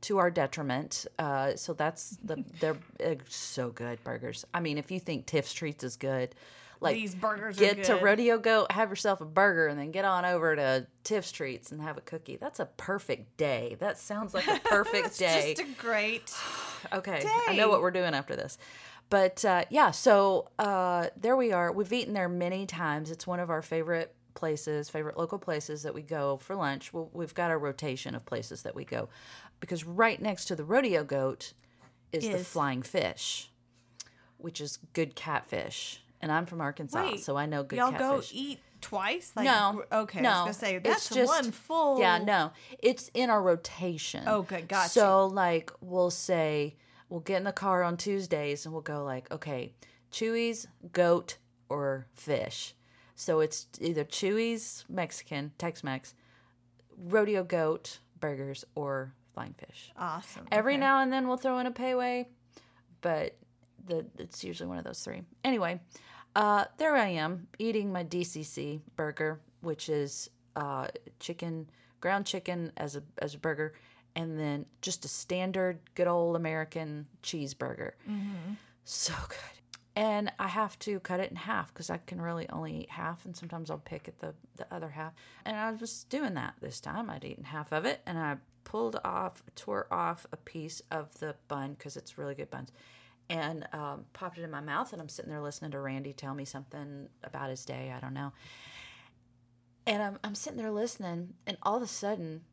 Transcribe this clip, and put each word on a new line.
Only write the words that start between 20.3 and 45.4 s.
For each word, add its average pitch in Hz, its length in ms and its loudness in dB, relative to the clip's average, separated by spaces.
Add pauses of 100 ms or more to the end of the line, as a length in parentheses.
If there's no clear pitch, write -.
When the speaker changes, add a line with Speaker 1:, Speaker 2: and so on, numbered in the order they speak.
Speaker 1:
uh, 180 500 4 (100)
there 226 180 4
we 247 160 4
are. 175 220 4
We've 190 180 0
eaten 233 220 0
there 185 160 2
many 180 360 0
times. 156 460 -2
It's 160 160 -10
one 180 140 -2
of 175 80 -4
our 160 120 0
favorite 165 540 0 (200)
places, 151 540 -2
favorite 151 280 -4
local 170 220 -2
places 151 440 -4
that 151 100 -4
we 151 100 -8
go 143 340 0
for 185 180 -8
lunch. 139 380 -4
Well, 165 180 -6
we've 165 220 -6
got 170 180 0
a 160 60 2
rotation 135 580 -4
of 117 100 -8
places - 360 -6
that - 140 -8
we 135 100 -10
go. 117 240 -6 (500)
Because 165 240 -6
right 190 380 2
next 202 240 -2
to 185 100 -2
the 156 80 -6
Rodeo 196 400 4
Goat 135 480 -2 (640)
is 160 160 0
the 196 80 -2
Speaker 2:
Is. 180 100 -2
Speaker 1:
Flying 139 360 0
Fish, - 680 -2 (840)
which 170 240 -10
is 147 160 -6 (160)
good 156 220 0
catfish. - 880 -4 (200)
And 160 100 -2
I'm 165 140 2
from 170 160 -8
Arkansas, 147 400 -4 (100)
Speaker 2:
Wait, - 100 -6
Speaker 1:
so 139 160 -2
I 147 80 0
know 151 180 -2
good 139 140 -4
Speaker 2:
y'all 247 140 4
Speaker 1:
catfish. 269 400 0
Speaker 2:
go - 60 -12
eat 277 220 -8 (220)
twice? 214 540 -2
Like, 233 100 2
Speaker 1:
No, 214 260 6 (180)
Speaker 2:
gr-, - 60 2
okay, 208 260 0
Speaker 1:
no, 254 80 6
Speaker 2:
I - 40 6
was 185 80 6
gonna 175 120 0
say, 202 220 0
Speaker 1:
it's 180 80 -4
Speaker 2:
that's 330 260 4
Speaker 1:
just 254 180 6 (160)
Speaker 2:
one 233 80 -2
full 302 480 2
Speaker 1:
Yeah, 180 240 8
no. 185 280 4 (280)
It's - 340 4
in 247 160 2
our 214 120 6
rotation. 170 840 0
Speaker 2:
Okay, 190 360 0
gotcha. 180 260 2
Speaker 1:
So, 196 380 8
like, 180 440 4 (100)